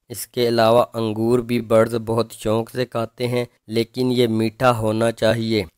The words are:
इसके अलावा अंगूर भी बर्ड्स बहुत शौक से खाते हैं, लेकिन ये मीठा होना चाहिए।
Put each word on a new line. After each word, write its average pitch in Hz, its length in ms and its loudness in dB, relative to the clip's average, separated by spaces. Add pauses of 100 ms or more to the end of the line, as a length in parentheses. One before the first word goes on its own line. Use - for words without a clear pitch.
(100)
इसके 123 360 -4
अलावा 117 360 4 (120)
अंगूर 113 480 0
भी 117 180 -4
बर्ड्स 113 340 2 (100)
बहुत 113 280 -4
शौक 113 360 -4
से 127 160 -8
खाते 120 420 -6
हैं, 120 200 -4 (220)
लेकिन 117 440 -2
ये 123 160 2
मीठा 110 440 0
होना 110 400 0
चाहिए। 113 520 0 (140)